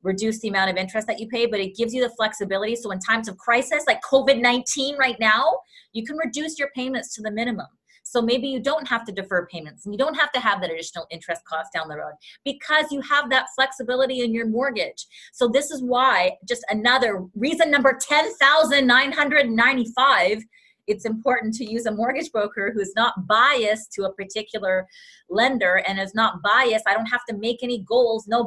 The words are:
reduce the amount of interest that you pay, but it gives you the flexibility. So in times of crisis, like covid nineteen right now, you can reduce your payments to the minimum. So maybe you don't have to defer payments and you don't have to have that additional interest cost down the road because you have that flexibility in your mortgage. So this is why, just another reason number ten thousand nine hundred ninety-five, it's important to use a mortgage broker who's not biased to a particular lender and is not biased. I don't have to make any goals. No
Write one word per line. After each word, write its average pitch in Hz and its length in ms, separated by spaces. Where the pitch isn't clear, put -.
reduce 214 380
the 226 80
amount 190 240
of 185 60
interest 202 300
that 220 120
you 220 80
pay, 233 200
but 214 120
it 190 160
gives 226 180
you 254 80
the 240 140
flexibility. 214 600
So 233 160
in 185 80
times 220 280
of 185 100
crisis, 269 500
like 226 140
covid 269 400
nineteen 254 560
right 254 220
now, 226 400
you 226 140
can 294 120
reduce 311 420
your 285 160
payments 254 400
to 220 60
the 214 100
minimum. 226 360
So 240 80
maybe 240 260
you 262 140
don't 302 160
have 233 180
to 220 60
defer 185 360
payments 151 380
and 202 80
you 208 40
don't 285 240
have 285 120
to 254 60
have 202 220
that 165 100
additional 165 380
interest 165 360
cost 160 280
down 160 160
the 151 80
road 151 160
because 302 460
you 277 100
have 285 300
that 262 240
flexibility 262 680
in 226 120
your 233 100
mortgage. 226 420
So 247 160
this 285 240
is 269 100
why, 247 360
just 196 220
another 233 420
reason 311 360
number 269 280
ten 302 260
thousand 277 500
nine 262 260
hundred 294 380
ninety-five, 226 920
it's 202 200
important 220 500
to 247 80
use 226 220
a 214 60
mortgage 277 280
broker 208 440
who's 196 200
not 226 200
biased 220 680
to 196 100
a 190 180
particular 190 640
lender 214 460
and 196 100
is 190 160
not 196 300
biased. 220 420
I 202 80
don't 226 220
have 240 140
to 208 80
make 233 260
any 240 160
goals. 226 340
No 233 200